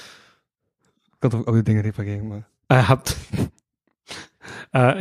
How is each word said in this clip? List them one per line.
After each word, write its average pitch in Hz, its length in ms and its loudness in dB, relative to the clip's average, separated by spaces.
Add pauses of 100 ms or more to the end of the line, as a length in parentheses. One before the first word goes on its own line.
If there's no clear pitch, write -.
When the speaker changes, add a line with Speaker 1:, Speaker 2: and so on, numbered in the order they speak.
(1040)
Speaker 1:
Ik - 140 -20
kan 131 120 0
toch 113 100 -2
ook 117 60 -6
oude 113 160 2
dingen 107 200 2
repareren, 104 440 -6
maar 104 220 -14 (180)
Speaker 2:
Eh, 131 120 6
je 123 60 6
hebt, - 320 0 (800)
<laughs> - 720 -20
eh, 127 200 4 (100)